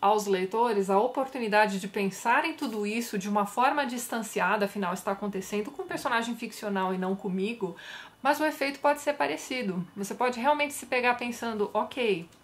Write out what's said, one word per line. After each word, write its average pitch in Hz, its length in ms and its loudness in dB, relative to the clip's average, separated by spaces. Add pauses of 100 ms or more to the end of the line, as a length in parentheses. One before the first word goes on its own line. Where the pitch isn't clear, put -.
aos 202 260 4
leitores 202 600 2
a 196 120 6
oportunidade 220 800 2
de 196 80 -6
pensar 214 560 2
em 320 80 -2
tudo 220 340 -4
isso 226 320 -2
de 202 100 -4
uma 208 180 2
forma 277 380 2
distanciada, 220 840 0
afinal 185 280 -4
está 190 160 -4
acontecendo 202 600 -4
com - 120 -10
um 359 40 -8
personagem 240 500 -2
ficcional 196 580 -2
e 185 40 -2
não 185 180 0
comigo, 190 580 -4 (480)
mas 285 160 4
o 302 60 2
efeito 277 340 0
pode 294 220 4
ser 294 140 0
parecido. 254 680 -2 (120)
Você 202 180 -6
pode 240 240 0
realmente 285 340 2
se - 140 -10
pegar 247 280 2
pensando, 233 600 -4
ok, 220 540 0 (160)